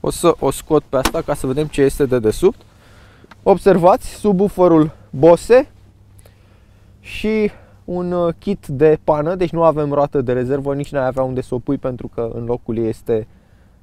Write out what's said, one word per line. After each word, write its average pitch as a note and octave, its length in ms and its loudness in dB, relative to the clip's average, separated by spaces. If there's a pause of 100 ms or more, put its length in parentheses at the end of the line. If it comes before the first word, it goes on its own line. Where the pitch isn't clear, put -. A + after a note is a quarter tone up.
o C#3+ 100 -6
să E3 280 2
o C#3 120 -2
scot D3+ 320 -2
pe - 140 -6
asta C3+ 260 -4
ca D3+ 120 -4
să C#3+ 120 -8
vedem C#3 200 -4
ce D3 160 -2
este C#3 240 0
de B2 120 0
desubt. A#2+ 420 0 (840)
Observați F#3+ 640 4
subwooferul F3+ 840 2 (200)
Bose E3+ 580 4 (1300)
și G#3+ 500 -2 (340)
un, F3+ 280 -6
uh, E3+ 260 -2
kit - 280 -8
de D3+ 380 2
pană, D3+ 300 0
deci F3+ 160 -4
nu E3 140 0
avem D3+ 280 2
roată C#3+ 280 0
de B2+ 120 -2
rezervă, C3+ 420 -2
nici C#3+ 180 -8
n-ai C3+ 140 -2
avea C3 160 -2
unde C3 180 -4
să - 140 -8
o B2 40 -2
pui C3 200 -4
pentru B2 300 -8
că A#2 260 -6
în A#2+ 100 -8
locul A#2 340 -6
ei A2+ 100 -2
este A2+ 380 -4 (560)